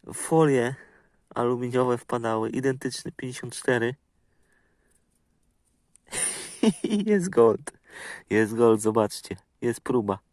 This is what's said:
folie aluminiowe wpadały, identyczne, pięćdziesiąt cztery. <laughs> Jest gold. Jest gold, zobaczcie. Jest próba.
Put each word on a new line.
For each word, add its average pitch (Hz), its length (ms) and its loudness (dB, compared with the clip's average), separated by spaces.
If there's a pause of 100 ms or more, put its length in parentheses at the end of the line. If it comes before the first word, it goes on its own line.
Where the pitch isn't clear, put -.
(140)
folie 135 600 2 (600)
aluminiowe 123 640 0
wpadały, 113 520 -4
identyczne, 131 640 -4
pięćdziesiąt 127 440 -12
cztery. 123 400 0 (3000)
<laughs> 208 220 0
Jest 196 240 2
gold. 113 420 4 (580)
Jest 107 260 2
gold, 113 260 6
zobaczcie. 107 560 -2 (240)
Jest 120 200 -2
próba. 104 380 -2 (120)